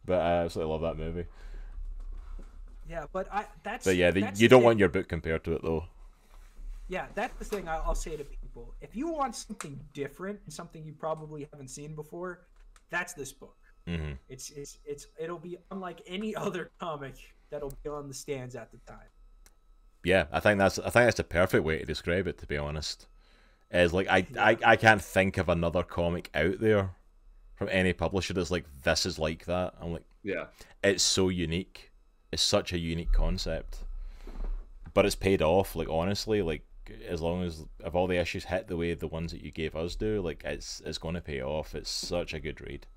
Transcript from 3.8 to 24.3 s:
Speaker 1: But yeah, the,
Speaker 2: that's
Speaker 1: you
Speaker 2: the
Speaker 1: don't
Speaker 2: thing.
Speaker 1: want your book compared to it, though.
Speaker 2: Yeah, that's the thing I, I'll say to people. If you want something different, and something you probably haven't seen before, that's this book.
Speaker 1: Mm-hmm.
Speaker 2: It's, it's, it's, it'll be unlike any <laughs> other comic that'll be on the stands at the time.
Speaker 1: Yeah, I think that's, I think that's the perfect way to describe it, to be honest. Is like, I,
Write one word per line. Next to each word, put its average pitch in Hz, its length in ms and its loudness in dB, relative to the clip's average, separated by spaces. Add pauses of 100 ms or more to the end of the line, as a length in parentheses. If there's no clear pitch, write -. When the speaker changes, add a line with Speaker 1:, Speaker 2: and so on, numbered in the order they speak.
Speaker 1:
But 95 120 4
yeah, 87 140 6
the, 95 120 2
Speaker 2:
that's 101 180 -2
Speaker 1:
you 113 80 10
Speaker 2:
the - 20 8
Speaker 1:
don't 127 100 12
Speaker 2:
thing. 117 60 6
Speaker 1:
want 117 120 8
your 95 100 8
book 92 200 0
compared 80 360 -2
to 85 100 -2
it, - 80 -2
though. 80 220 0 (1040)
Speaker 2:
Yeah, 175 260 -6
that's 208 240 -6
the 220 60 -10
thing 185 240 -6
I, 160 80 -2
I'll 165 180 0
say 160 220 -4
to 143 80 -10
people. - 560 -14
If - 160 -18
you 302 120 -4
want 277 280 -2
something 147 420 -12 (160)
different, 180 500 -8
and 156 80 -14
something 165 320 -14
you 156 80 -14
probably 156 600 -8
haven't 139 160 -16
seen 151 260 -12
before, 175 480 -10 (480)
that's 175 240 -6
this 139 180 -10
book. - 240 -20 (320)
Speaker 1:
Mm-hmm. 78 240 -4 (160)
Speaker 2:
It's, - 220 -14
it's, 143 340 -14
it's, 143 220 -12 (120)
it'll 165 200 -8
be 175 200 -12 (120)
unlike 185 360 -10
any 208 300 -6
<laughs> - 0 -
other 170 340 -6 (100)
comic 143 340 -8 (360)
that'll 147 220 -8 (100)
be 151 60 -8
on 147 200 -8
the 131 60 -12
stands 127 420 -8
at 110 160 -12
the 117 140 -20
time. 107 200 -20 (1000)
Speaker 1:
Yeah, 87 280 6
I 87 80 0
think 104 180 4
that's, 98 200 4
I 98 120 -4
think 120 160 8
that's 110 100 4
the - 80 -2
perfect 92 400 2
way 78 140 0
to - 80 -6
describe 87 400 -2
it, 78 120 -6
to - 80 -16
be 71 100 -4
honest. 73 500 -6 (640)
Is 87 220 6
like, 92 160 0
I, 95 220 6